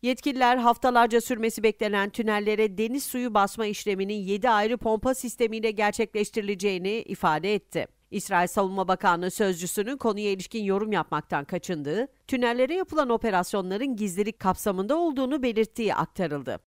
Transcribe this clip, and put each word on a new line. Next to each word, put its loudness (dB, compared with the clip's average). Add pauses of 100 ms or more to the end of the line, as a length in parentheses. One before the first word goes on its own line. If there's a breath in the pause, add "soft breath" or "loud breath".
Yetkililer 2
haftalarca 4
sürmesi -2
beklenen 2
tünellere 0
deniz -2
suyu -4
basma 2
işleminin -2
yedi 0
ayrı 2
pompa 0
sistemiyle -2
gerçekleştirileceğini -2
ifade -2
etti. -4 (160)
İsrail 0
Savunma 0
Bakanlığı 2
sözcüsünün -2
konuya -2
ilişkin -6
yorum 0
yapmaktan -2
kaçındığı, -4 (200)
tünellere 2
yapılan 0
operasyonların 0
gizlilik -2
kapsamında 0
olduğunu 0
belirttiği 0
aktarıldı. -4 (100)